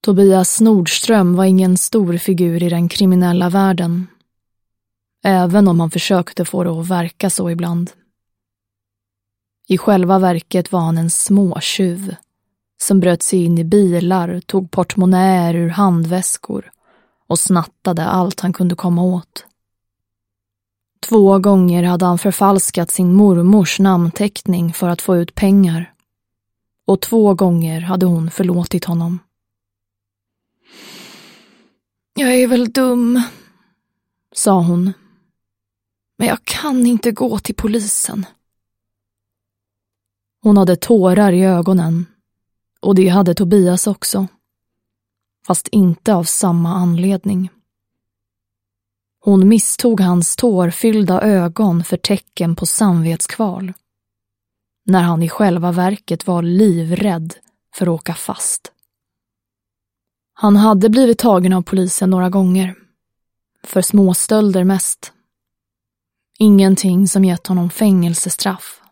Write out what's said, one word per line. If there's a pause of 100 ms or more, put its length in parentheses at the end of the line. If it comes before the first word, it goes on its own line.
Tobias
Nordström
var
ingen
stor
figur
i
den
kriminella
världen, (1160)
även
om
han
försökte
få
det
att
verka
så
ibland. (1800)
I
själva
verket
var
han
en
småtjuv (680)
som
bröt
sig
in
i
bilar,
tog
portmonnäer
ur
handväskor (580)
och
snattade
allt
han
kunde
komma
åt. (1500)
Två
gånger
hade
han
förfalskat
sin
mormors
namnteckning
för
att
få
ut
pengar. (920)
Och
två
gånger
hade
hon
förlåtit
honom. (3000)
"Jag
är
väl
dum", (1120)
sa
hon. (1300)
"Men
jag
kan
inte
gå
till
polisen." (2250)
Hon
hade
tårar
i
ögonen, (760)
och
det
hade
Tobias
också. (1200)
Fast
inte
av
samma
anledning. (1700)
Hon
misstog
hans
tårfyllda
ögon
för
tecken
på
samvetskval, (1120)
när
han
i
själva
verket
var
livrädd (400)
för
att
åka
fast. (1600)
Han
hade
blivit
tagen
av
polisen
några
gånger, (880)
för
småstölder
mest. (1300)
Ingenting
som
gett
honom
fängelsestraff. (120)